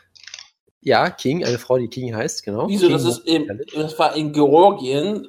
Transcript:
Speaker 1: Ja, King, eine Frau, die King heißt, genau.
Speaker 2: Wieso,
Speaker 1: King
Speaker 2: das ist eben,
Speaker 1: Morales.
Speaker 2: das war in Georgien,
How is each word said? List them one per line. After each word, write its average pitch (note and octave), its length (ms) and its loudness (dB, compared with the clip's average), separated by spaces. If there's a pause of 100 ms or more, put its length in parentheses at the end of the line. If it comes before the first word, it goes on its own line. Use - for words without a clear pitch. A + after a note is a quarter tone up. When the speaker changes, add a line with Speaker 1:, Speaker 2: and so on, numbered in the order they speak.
(800)
Speaker 1:
Ja, C3 300 2
King, D#3+ 340 -4
eine B2 140 -2
Frau, B2+ 200 -2
die A#2+ 100 -6
King B2+ 280 -10
heißt, A#2+ 280 -6
genau. A2 240 -4
Speaker 2:
Wieso, G3 180 2
Speaker 1:
King D3+ 100 4
Speaker 2:
das C#3 80 -2
ist A#2 220 -4
eben, D#3+ 200 0
Speaker 1:
Morales. G2+ 260 -10
Speaker 2:
das D#3 280 -6
war D#3 160 2
in D3+ 160 -4
Georgien, D3 960 2